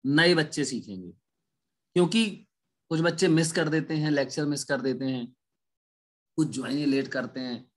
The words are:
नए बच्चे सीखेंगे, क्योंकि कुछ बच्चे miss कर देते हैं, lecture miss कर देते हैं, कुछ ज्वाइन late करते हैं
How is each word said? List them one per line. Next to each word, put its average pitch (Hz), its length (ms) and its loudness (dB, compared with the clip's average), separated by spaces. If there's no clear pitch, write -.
नए 165 280 6
बच्चे 151 300 0
सीखेंगे, 95 460 -10
क्योंकि 175 300 4
कुछ 160 100 0
बच्चे 170 280 2
miss 160 240 4
कर 160 160 0
देते 160 260 -2
हैं, 151 160 0
lecture 143 360 0
miss 143 180 -4
कर 135 160 -2
देते 131 240 -2
हैं, 127 220 -4
कुछ 151 100 2
ज्वाइन 131 400 -2
late 135 200 0
करते 131 320 -6
हैं 123 360 -10